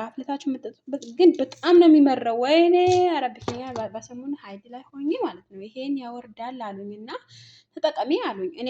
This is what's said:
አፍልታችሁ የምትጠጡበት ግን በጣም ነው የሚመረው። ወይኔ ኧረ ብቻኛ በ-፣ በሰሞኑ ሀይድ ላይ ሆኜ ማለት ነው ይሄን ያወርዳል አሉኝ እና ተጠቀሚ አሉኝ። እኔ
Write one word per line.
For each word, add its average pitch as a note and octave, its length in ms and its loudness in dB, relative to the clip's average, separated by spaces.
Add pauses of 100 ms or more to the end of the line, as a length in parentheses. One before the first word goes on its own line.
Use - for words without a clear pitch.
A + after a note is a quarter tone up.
አፍልታችሁ C4+ 480 -10
የምትጠጡበት C4 560 -10 (100)
ግን E4+ 220 6
በጣም D4 400 0
ነው F4 120 8
የሚመረው። C4 520 4
ወይኔ E4+ 360 4 (300)
ኧረ D4+ 240 -2
ብቻኛ A#3+ 320 -10 (120)
በ-፣ A3 160 -6
በሰሞኑ B3 480 -12
ሀይድ G3 300 -20
ላይ B3 180 -18
ሆኜ C#4 240 -6 (100)
ማለት G3 280 -6
ነው G3 140 -18
ይሄን C4 360 -8
ያወርዳል A#3+ 640 -14
አሉኝ G3+ 340 -12
እና A3 140 -18 (600)
ተጠቀሚ D#4 520 -4
አሉኝ። G3 340 -6
እኔ B3 140 -8